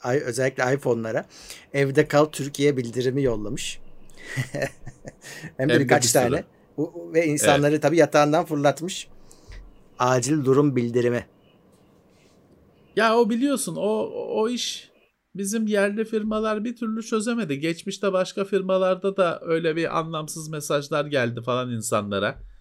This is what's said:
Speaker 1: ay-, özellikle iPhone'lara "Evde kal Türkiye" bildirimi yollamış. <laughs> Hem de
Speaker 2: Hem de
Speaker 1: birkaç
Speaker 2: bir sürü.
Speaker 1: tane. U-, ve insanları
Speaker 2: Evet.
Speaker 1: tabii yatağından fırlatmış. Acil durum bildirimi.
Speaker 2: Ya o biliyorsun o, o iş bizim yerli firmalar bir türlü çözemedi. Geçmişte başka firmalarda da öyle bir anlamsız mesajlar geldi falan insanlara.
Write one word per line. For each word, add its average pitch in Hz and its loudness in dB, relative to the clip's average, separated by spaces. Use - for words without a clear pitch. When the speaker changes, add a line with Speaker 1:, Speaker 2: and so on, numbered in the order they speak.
Speaker 1:
ay-, 127 0
özellikle 131 0
iPhone'lara 120 -2
"Evde 139 2
kal 147 6
Türkiye" 143 0
bildirimi 123 -2
yollamış. 107 -4
<laughs> - -
Hem 143 -6
de - -4
Speaker 2:
Hem 131 2
de 123 6
Speaker 1:
birkaç 143 4
Speaker 2:
bir - 2
sürü. 131 4
Speaker 1:
tane. 139 0
U-, 170 -8
ve 165 4
insanları 147 4
Speaker 2:
Evet. 151 0
Speaker 1:
tabii 151 2
yatağından 151 4
fırlatmış. 151 -2
Acil 127 2
durum 135 6
bildirimi. 120 0
Speaker 2:
Ya 220 4
o 240 4
biliyorsun 233 0
o, 214 -2
o 220 -2
iş - -8
bizim 208 -2
yerli 202 0
firmalar 214 -2
bir 240 -6
türlü 220 -6
çözemedi. 220 -2
Geçmişte 175 -4
başka 185 -2
firmalarda 190 0
da 175 2
öyle 165 0
bir 165 -2
anlamsız 160 -6
mesajlar 147 -2
geldi 123 0
falan 123 -2
insanlara. 104 -2